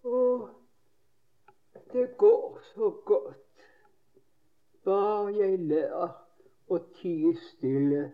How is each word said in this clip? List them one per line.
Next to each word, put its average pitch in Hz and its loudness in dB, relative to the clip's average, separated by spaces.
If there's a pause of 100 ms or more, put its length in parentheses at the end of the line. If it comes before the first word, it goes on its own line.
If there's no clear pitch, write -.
Å, 247 0 (1700)
det 247 0 (100)
går - 4 (140)
så 220 -2 (160)
godt. - -2 (1400)
Bare 202 -2
jeg 190 0
lærer 160 -2 (500)
å 175 -2 (180)
tie 165 0
stille. 143 -2